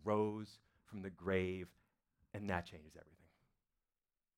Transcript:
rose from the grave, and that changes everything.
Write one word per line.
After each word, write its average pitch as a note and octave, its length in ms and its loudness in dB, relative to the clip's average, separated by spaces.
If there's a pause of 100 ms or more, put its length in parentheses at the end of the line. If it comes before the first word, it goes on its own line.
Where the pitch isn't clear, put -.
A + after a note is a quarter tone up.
rose G#2+ 540 0 (260)
from G#2 180 -10
the G2 80 -6
grave, F#2 580 0 (680)
and G#2 160 -4
that F2 160 2
changes D#2 300 -18
everything. D#2+ 160 -20 (1300)